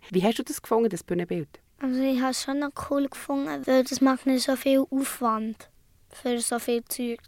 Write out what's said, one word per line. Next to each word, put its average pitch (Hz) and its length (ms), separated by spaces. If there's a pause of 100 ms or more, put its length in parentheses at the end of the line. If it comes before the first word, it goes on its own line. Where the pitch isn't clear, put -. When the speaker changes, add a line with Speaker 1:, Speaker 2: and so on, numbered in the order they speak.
(100)
Speaker 1:
Wie 180 140
hast 226 160
du - 20
das - 180
gefunden, 226 280
das 175 160
Bühnenbild? 175 560 (200)
Speaker 2:
Also 254 200
ich 262 200
habe 262 120
es - 100
schon 277 160
noch 285 140 (180)
cool 277 180
gefunden, 277 560
weil 262 200
das 254 160
macht 262 260
nicht 254 180
so 262 120
viel 269 340
Aufwand, 226 800 (400)
für 240 300
so 233 180
viel 233 280
Zeug 240 420